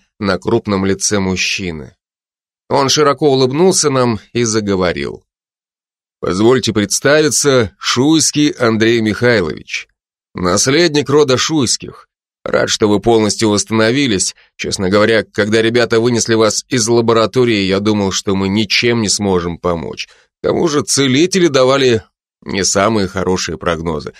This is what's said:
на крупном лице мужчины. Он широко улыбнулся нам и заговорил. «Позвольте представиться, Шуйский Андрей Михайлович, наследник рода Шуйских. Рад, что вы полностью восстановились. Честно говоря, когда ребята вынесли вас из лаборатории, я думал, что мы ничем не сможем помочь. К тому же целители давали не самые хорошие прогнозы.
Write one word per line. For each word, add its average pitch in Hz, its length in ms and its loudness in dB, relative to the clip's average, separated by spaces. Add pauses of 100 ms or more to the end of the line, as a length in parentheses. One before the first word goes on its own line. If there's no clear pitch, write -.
(200)
на 98 180 -2
крупном 101 480 -2
лице 98 340 -2
мужчины. 90 760 -6 (720)
Он 135 200 2
широко 143 420 2
улыбнулся 143 580 2
нам 123 300 0 (140)
и 120 100 0
заговорил. 95 800 -2 (960)
«Позвольте 107 540 2
представиться, 135 1040 0
Шуйский 147 720 0
Андрей 113 520 0
Михайлович, 104 840 -2 (460)
наследник 135 760 0
рода 135 280 4
Шуйских. - 720 -4 (380)
Рад, 117 240 0
что - 180 0
вы 104 120 2
полностью 110 500 2
восстановились. 110 840 0 (200)
Честно 90 340 -6
говоря, 104 340 2
когда 107 400 0
ребята 117 360 0
вынесли 113 360 0
вас 110 340 0
из 120 180 -2
лаборатории, 113 760 2
я 95 160 0
думал, 101 320 0
что 98 240 -4
мы 98 120 0
ничем 113 540 0
не 101 80 -2
сможем 87 480 -2
помочь. 85 500 -6
К - 400 -12
тому - 200 0
же 147 160 -2
целители 156 640 2
давали 131 560 2 (400)
не 98 200 -4
самые 98 440 0
хорошие 90 500 -4
прогнозы. 82 640 -4